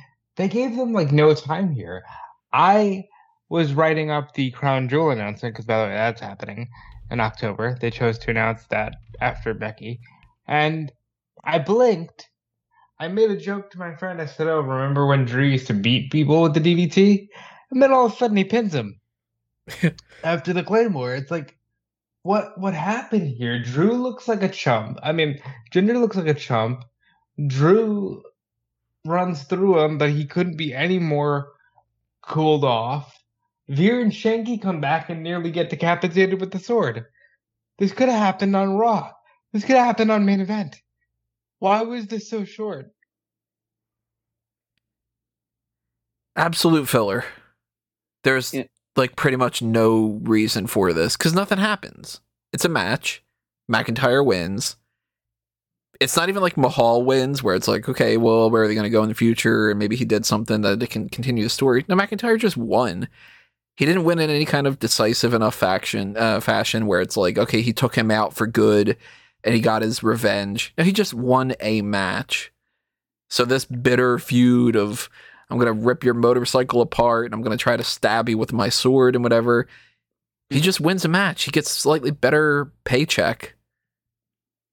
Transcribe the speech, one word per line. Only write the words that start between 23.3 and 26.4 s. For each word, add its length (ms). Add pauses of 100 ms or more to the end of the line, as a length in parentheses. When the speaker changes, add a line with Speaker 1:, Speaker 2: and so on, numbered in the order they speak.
Speaker 1:
Drew 320
looks 340
like 140
a 60
chump. 540
I 100
mean, 280 (320)
Jinder 280
looks 160
like 120
a 60
chump. 500 (640)